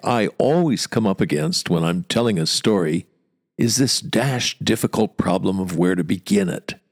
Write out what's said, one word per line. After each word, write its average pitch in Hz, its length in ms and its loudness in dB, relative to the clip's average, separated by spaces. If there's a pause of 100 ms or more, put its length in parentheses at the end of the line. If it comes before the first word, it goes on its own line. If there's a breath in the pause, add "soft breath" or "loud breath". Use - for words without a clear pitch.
I 110 240 2 (120)
always 151 500 2
come 110 180 0
up 95 140 0
against 78 500 -2
when 82 140 2
I'm 87 180 0
telling 113 340 0
a 80 80 0
story 90 640 0 (500)
is 117 200 2
this 131 240 0
dash 123 580 -2
difficult 110 580 -2
problem 92 440 0
of 87 180 -4
where 90 160 4
to 90 80 0
begin 92 460 0
it. - 260 -8 (180)